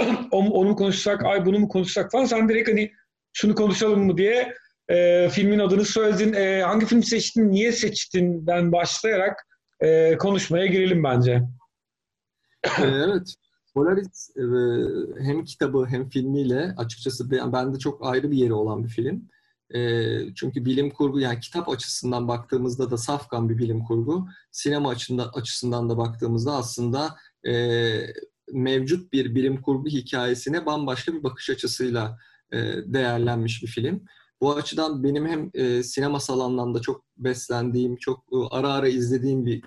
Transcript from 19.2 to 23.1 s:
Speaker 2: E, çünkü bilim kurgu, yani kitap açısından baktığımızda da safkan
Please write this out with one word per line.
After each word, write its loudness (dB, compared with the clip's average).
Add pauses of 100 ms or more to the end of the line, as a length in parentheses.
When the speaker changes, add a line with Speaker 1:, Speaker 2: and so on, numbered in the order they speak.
Speaker 2:
E, -2
çünkü -6
bilim 0
kurgu, 0
yani -2
kitap -8
açısından -4
baktığımızda -2
da 0
safkan -4